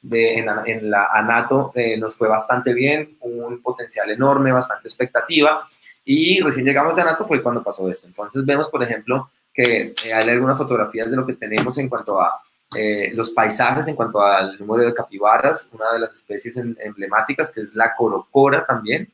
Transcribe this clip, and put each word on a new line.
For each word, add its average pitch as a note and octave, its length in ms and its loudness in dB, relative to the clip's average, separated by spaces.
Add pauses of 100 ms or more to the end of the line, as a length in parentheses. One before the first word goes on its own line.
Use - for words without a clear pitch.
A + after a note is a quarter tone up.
De, A#2 300 2
en A2+ 120 -2
la, G#2+ 200 -4
en A2 240 -4
la G2+ 220 4
anato, A#2+ 640 2
eh, A#2 200 0
nos A2 200 -6
fue A2+ 100 0
bastante A#2+ 480 2
bien, D3 460 0
un A#2+ 420 -10
potencial A#2 480 -6
enorme, C3+ 400 2
bastante B2 380 0
expectativa, D3 800 2 (360)
y E3 360 4
recién C3 260 0
llegamos C#3+ 300 2
de F3+ 60 2
anato D#3+ 220 2
fue - 160 0
cuando A#2+ 220 -2
pasó F#2+ 260 -4
esto. - 200 -8
Entonces A#2 360 -6
vemos, C#3+ 240 2
por C3 140 -2
ejemplo, A#2+ 480 -4 (240)
que, A#2+ 400 2 (100)
eh, A2+ 80 -6
hay A2+ 160 2
algunas C3 300 2
fotografías A2+ 500 -2
de C3 80 -2
lo B2+ 80 -2
que B2+ 100 -6
tenemos A2+ 440 -4
en C3 100 -4
cuanto G#2+ 320 -2
a, - 220 0 (320)
eh, G#2+ 400 -2
los A2+ 160 -4
paisajes, B2 560 0
en D3+ 80 -4
cuanto A2 260 -2
al G2 380 2
número A2 240 0
de A#2 100 4
capibaras, A2 760 0
una A2+ 220 -4
de A2+ 80 -2
las A#2 140 -6
especies A2+ 420 -10
en, A#2 240 -6
emblemáticas, G#2+ 720 -4
que A2 80 -10
es G#2 160 -10
la A2+ 180 0
corocora C3+ 720 2
también A#2+ 480 -4